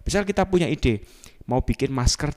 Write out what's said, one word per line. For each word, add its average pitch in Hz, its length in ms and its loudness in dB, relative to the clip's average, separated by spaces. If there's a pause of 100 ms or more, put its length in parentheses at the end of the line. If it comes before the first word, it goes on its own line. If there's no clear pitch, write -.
Misal 196 240 0
kita 196 160 2
punya 180 240 2
ide, 120 400 0 (400)
mau 127 160 2
bikin - 240 0
masker 131 480 -2